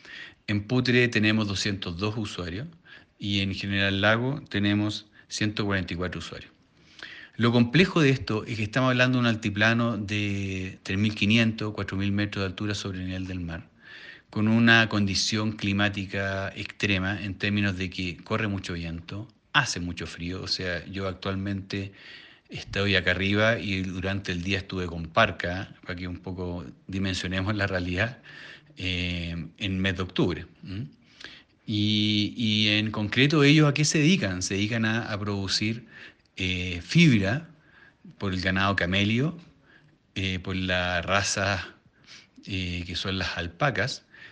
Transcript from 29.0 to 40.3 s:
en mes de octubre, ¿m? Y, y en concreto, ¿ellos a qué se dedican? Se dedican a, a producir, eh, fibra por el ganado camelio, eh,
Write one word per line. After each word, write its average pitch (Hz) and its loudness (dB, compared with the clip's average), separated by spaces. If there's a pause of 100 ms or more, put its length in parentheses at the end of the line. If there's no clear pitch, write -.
en 95 -2
mes 95 0
de 92 -2
octubre, 87 -2 (180)
¿m? 104 -10 (800)
Y, 104 2
y 107 2 (100)
en 107 0
concreto, 135 4
¿ellos 151 8
a 139 4
qué 151 2
se 165 2
dedican? 104 2
Se 98 -4
dedican 110 0
a, 110 -2
a 104 -4
producir, 101 -2 (500)
eh, 90 -2
fibra 135 6 (680)
por 98 -2
el 92 -2
ganado 95 2
camelio, 101 2 (800)
eh, 95 -2